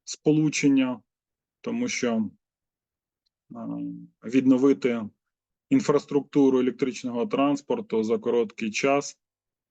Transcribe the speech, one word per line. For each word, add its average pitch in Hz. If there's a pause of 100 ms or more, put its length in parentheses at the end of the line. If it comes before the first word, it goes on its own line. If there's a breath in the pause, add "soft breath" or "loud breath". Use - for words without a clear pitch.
сполучення, 139 (600)
тому 120
що, 113 (1200)
е, - (680)
відновити 127 (640)
інфраструктуру 139
електричного 120
транспорту 120
за 110
короткий 117
час 139 (520)